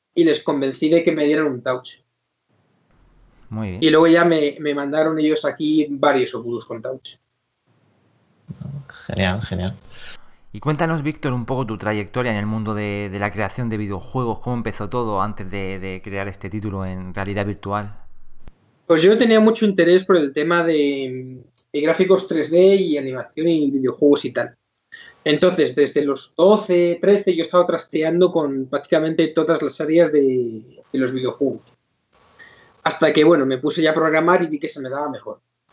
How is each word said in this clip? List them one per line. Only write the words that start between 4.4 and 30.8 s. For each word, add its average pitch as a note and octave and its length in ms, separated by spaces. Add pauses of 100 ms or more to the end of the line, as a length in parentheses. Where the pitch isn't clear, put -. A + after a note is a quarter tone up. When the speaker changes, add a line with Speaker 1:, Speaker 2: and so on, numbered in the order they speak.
Speaker 1:
me D3 160
mandaron D3+ 420
ellos D3+ 260
aquí D3+ 460
varios C3+ 460
Oculus A#2 320
con A2+ 160
Touch. C3 320 (1900)
Speaker 3:
Genial, F#2+ 340
genial. F2+ 340 (760)
Speaker 2:
Y G#2+ 100
cuéntanos, D#3 420
Víctor, D3 300
un B2 120
poco C3 200
tu G#2+ 120
trayectoria G#2+ 540
en G#2 60
el G#2 80
mundo A2 280
de, G#2 380
de G2 80
la G2+ 100
creación G#2 400
de A2 60
videojuegos. G#2+ 640
¿Cómo B2+ 160
empezó G#2+ 320
todo A2 340
antes G2+ 300
de, G2 280
de F#2+ 220
crear G2 280
este G2 200
título G2 360
en F#2 280
realidad G2 320
virtual? G#2 480 (920)
Speaker 1:
Pues D#3+ 140
yo G3+ 160
tenía A3+ 240
mucho A3 240
interés F#3 400
por F#3+ 100
el C#3+ 180
tema E3+ 300
de, C3+ 800 (300)
de D3 80
gráficos F3+ 480
tres D3+ 220
D E3 60
y F#3 400
animación C3+ 520
y D#3 200
videojuegos C#3 540
y B2 80
tal. A#2 240 (680)
Entonces, D#3 500
desde C#3+ 300
los C#3 320
doce, F3 640
trece, G3 340
yo D#3+ 80
he - 20
estado F3 200
trasteando E3+ 640
con C#3 360
prácticamente D#3 600
todas D#3 340
las C#3+ 200
áreas D#3+ 320
de, B2 680 (120)